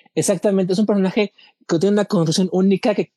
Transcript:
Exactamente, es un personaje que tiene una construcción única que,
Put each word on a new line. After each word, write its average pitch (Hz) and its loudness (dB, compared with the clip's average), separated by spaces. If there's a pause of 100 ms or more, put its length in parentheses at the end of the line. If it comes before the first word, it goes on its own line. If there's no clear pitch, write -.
(160)
Exactamente, 190 0
es 180 0
un 214 2
personaje 202 0 (360)
que 165 0
tiene 196 2
una 208 2
construcción 180 0
única 190 0
que, 214 -4